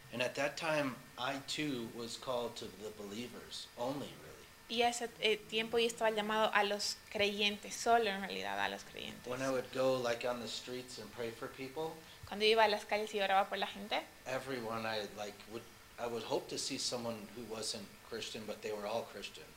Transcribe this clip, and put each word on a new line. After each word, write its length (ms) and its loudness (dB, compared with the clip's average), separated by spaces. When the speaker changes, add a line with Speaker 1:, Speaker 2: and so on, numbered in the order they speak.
Speaker 1:
And 100 0
at 140 2
that 200 2
time, 380 2
I 180 0
too 480 -2
was 220 -6
called 380 -2
to 100 -8
the 240 -10
believers 640 -8
only, 300 -2
really. 580 -8
Speaker 2:
Y 20 6
ese, 260 2
eh, 160 4
tiempo 300 2
yo 80 6
estaba 280 4
llamado 400 4
a 100 8
los 320 0
creyentes, 640 2
solo 360 6
en 100 0
realidad 400 -2
a 80 4
los 160 -4
creyentes. 420 -10
Speaker 1:
When 160 -2
I 80 2
would 240 0
go, 220 6
like, 320 0
on 120 0
the 80 -6
streets 500 -6
and 180 -10
pray 140 -2
for 180 -8
people, 440 -6
Speaker 2:
Cuando 180 0
iba 180 10
a 40 6
las 160 2
calles 300 0
y 60 2
oraba 280 6
por 100 -2
la 80 2
gente, 340 -2
Speaker 1:
everyone 600 -2
I, 140 0
like, 160 -6
would, 100 -6
I 80 -2
would 160 -2
hope 280 0
to 80 -4
see 200 -2
someone 380 -2
who 80 -8
wasn't 320 -4
Christian, 380 -6
but 160 -6
they 100 -2
were 140 -2
all 160 0
Christian. 320 -10